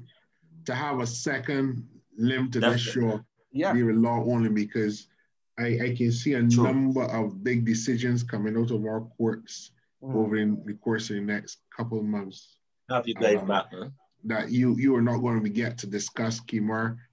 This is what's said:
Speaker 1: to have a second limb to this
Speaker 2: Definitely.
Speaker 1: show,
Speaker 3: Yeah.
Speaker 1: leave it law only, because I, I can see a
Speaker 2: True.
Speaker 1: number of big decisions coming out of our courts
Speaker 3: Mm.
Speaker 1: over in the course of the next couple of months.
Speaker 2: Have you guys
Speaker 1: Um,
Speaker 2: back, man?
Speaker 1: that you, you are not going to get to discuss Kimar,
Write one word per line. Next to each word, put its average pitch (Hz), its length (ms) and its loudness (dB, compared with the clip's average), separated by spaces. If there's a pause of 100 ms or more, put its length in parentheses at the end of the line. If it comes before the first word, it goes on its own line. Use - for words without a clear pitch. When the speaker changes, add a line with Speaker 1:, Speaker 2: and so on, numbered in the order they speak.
(640)
Speaker 1:
to 123 100 -6
have 139 240 -4
a 120 60 -2
second 131 800 -2 (300)
limb 131 340 2
to 123 80 0
this 120 260 2
Speaker 2:
Definitely. 117 320 0
Speaker 1:
show, - 40 -8 (300)
Speaker 3:
Yeah. 165 220 0
Speaker 1:
leave 120 160 4
it 110 60 2
law 117 300 4
only, 117 240 2
because 107 580 -2 (520)
I, 120 240 0
I 123 120 -2
can 120 160 2
see 139 220 0
a 120 140 4
Speaker 2:
True. 120 160 8
Speaker 1:
number 131 400 2
of 107 400 -4
big 123 220 2
decisions 120 580 0
coming 107 340 -2
out 117 140 0
of 107 140 -2
our 110 160 -4 (160)
courts - 540 -4 (320)
Speaker 3:
Mm. 135 120 -4
Speaker 1:
over 107 200 2
in 107 300 2
the 104 80 -8
course 110 380 -4
of 104 40 -4
the 101 60 -4
next 104 380 -6 (140)
couple 113 240 -6
of 107 60 -4
months. 101 540 -6 (320)
Speaker 2:
Have 120 180 -2
you 117 60 -2
guys 104 240 4
Speaker 1:
Um, 95 100 -4
Speaker 2:
back, 101 240 0
man? 98 220 -12 (320)
Speaker 1:
that 110 260 -4
you, 123 260 4
you 131 200 4
are 117 40 4
not 120 180 2
going 120 220 0
to 104 80 -2
get 113 280 -2
to 101 100 -10
discuss 110 540 -4
Kimar, 113 560 -2 (140)